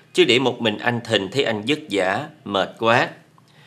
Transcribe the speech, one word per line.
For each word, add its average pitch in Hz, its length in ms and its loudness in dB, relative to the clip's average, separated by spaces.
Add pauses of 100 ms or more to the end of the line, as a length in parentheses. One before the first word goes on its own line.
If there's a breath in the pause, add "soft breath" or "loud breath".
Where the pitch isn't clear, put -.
(140 loud breath)
chứ 180 100 4
để 117 140 4
một 127 220 0
mình 107 180 0
anh 120 260 -2
Thịnh 101 280 0
thấy 135 120 0
anh 104 240 -4
vất 151 100 0 (120)
vả, 98 360 -2 (180)
mệt 95 340 -2
quá. 120 300 2 (580 soft breath)